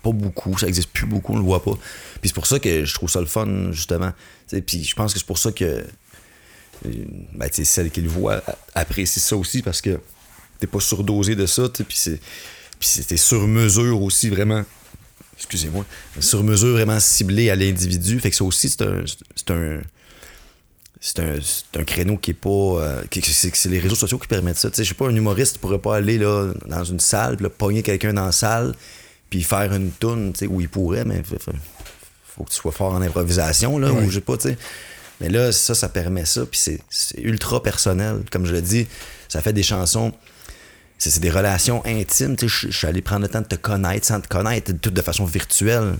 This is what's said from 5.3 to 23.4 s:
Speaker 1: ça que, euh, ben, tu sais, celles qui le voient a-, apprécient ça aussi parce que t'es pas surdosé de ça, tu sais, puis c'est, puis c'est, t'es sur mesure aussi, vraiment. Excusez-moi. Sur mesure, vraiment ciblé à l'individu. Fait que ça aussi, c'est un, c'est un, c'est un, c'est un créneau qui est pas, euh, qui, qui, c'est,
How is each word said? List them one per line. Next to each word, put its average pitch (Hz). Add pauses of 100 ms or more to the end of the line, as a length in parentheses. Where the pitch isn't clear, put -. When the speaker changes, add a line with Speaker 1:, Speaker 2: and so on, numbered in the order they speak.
Speaker 1:
ça 110
que, 92
euh, 69 (1500)
ben, 69
tu -
sais, 76
celles 85
qui 87
le 82
voient 82
a-, - (180)
apprécient -
ça -
aussi -
parce -
que 92 (600)
t'es 98
pas 101
surdosé 101
de 98
ça, 127
tu -
sais, 113
puis -
c'est, 80 (600)
puis -
c'est, -
t'es 85
sur 107
mesure 110
aussi, 101
vraiment. 104 (720)
Excusez-moi. 87 (340)
Sur 104
mesure, 107
vraiment 110
ciblé 104
à 95
l'individu. 92
Fait 98
que -
ça -
aussi, -
c'est -
un, 95 (320)
c'est -
un, 78 (1160)
c'est -
un, 80
c'est -
un 78
créneau 90
qui -
est -
pas, -
euh, 85
qui, 92
qui, -
c'est, 90